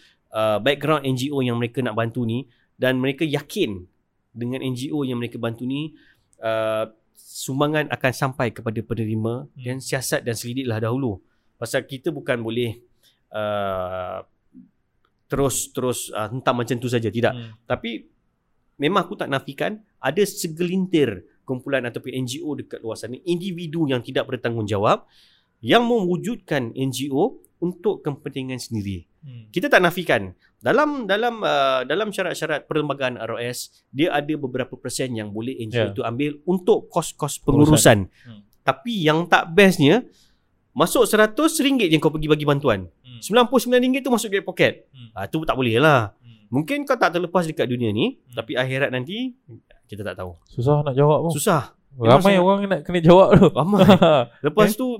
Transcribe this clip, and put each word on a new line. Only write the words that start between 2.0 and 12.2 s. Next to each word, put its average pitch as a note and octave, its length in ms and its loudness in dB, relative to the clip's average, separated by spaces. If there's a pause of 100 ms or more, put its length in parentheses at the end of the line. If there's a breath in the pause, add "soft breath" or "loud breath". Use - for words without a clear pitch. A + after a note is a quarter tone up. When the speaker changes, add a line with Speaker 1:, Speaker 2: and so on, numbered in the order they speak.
Speaker 1:
ni, A#2+ 240 -4 (240)
dan B2+ 240 0
mereka C3+ 240 -2
yakin C#3 640 -4 (480)
dengan B2 320 -6
N C3 80 -4
G C3 160 -8
O D3 160 -4
yang A#2+ 160 -4
mereka A#2 160 -8
bantu A2+ 240 -6
ni, C#3+ 320 -6 (480 soft breath)
uh, A2 480 -2 (240)
sumbangan D3 800 -2
akan B2+ 160 0
sampai B2+ 400 -2
kepada A2+ 320 -6
penerima, A2 640 -4
Speaker 2:
Hmm. C3+ 160 -20
Speaker 1:
dan B2+ 160 -8
siasat C3 480 -6
dan A#2 80 -4
selidiklah A#2+ 480 -6
dahulu. A#2 400 -4 (320)
Pasal A#2 320 -4
kita C3+ 240 -8
bukan B2+ 320 -4